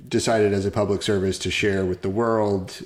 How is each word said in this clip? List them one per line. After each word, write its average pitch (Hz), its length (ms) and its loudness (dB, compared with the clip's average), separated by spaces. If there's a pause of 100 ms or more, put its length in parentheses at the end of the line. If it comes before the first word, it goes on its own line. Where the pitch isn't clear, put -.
decided 110 440 2
as 98 120 0
a 101 60 0
public 101 300 0
service 95 380 0
to 92 120 -4
share 98 340 0
with 90 160 -2
the 98 80 -4
world, 104 760 0